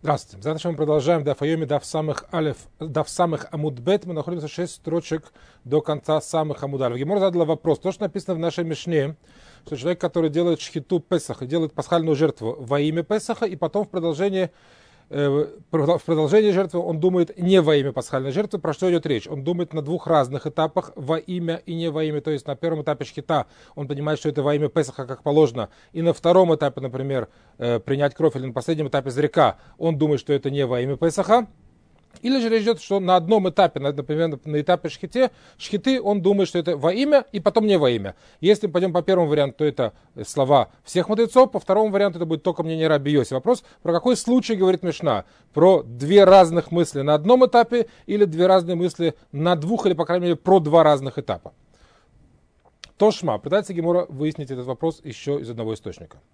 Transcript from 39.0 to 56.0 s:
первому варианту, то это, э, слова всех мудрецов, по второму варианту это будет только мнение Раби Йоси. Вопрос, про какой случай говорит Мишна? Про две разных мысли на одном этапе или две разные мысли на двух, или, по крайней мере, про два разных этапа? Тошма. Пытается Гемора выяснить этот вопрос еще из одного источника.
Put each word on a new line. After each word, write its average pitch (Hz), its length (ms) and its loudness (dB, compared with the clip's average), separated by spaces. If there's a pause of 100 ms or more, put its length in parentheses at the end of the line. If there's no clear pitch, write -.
первому 175 260 2
варианту, 143 300 0
то 156 60 0
это, 131 280 -2 (220)
э, 110 100 -12
слова 135 460 2 (140)
всех - 240 -2
мудрецов, 233 420 4
по 202 80 -6
второму 208 320 2
варианту 196 280 0
это 170 80 -4
будет 160 180 -4
только 175 180 -2
мнение 160 240 -2
Раби 143 260 2
Йоси. 135 220 2
Вопрос, 214 300 0 (180)
про 175 100 -2
какой 233 240 2
случай 233 380 0
говорит 185 300 2
Мишна? 147 400 -2 (280)
Про 175 300 6
две 139 420 4
разных 175 460 8
мысли 165 320 0
на 147 120 2
одном 233 320 4
этапе 233 400 2 (200)
или 208 180 2
две 170 220 0
разные 180 300 4
мысли 170 380 -2 (180)
на 160 240 0
двух, 170 300 -2
или, 185 60 2
по 165 120 -2
крайней 175 220 -2
мере, 170 100 0
про 185 240 4
два 156 240 6
разных 139 340 2
этапа? 104 340 -8 (1400)
Тошма. 175 420 0
Пытается 190 340 -4
Гемора 170 360 0
выяснить 143 440 -6
этот 123 140 -8
вопрос 160 380 -6
еще 143 360 -6
из 113 100 -12
одного 113 240 -6
источника. 87 440 -16 (160)